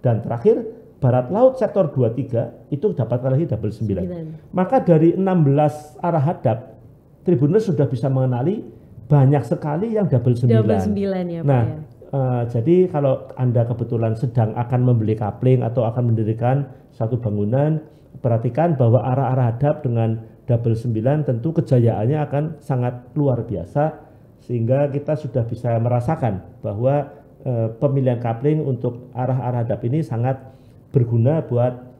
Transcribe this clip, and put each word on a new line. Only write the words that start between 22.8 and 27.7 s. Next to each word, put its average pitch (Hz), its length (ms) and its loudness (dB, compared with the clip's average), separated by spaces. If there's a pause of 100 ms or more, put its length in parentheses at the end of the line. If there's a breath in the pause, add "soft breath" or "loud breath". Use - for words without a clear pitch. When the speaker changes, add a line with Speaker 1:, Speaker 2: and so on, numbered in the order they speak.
Speaker 1:
luar 135 280 0
biasa, 143 640 -4 (360 loud breath)
sehingga 127 440 0
kita 143 320 -4
sudah 123 240 -4
bisa 117 320 -4
merasakan 117 640 -2 (240)
bahwa, 127 480 -2 (320)
eh, 117 240 -2 (120)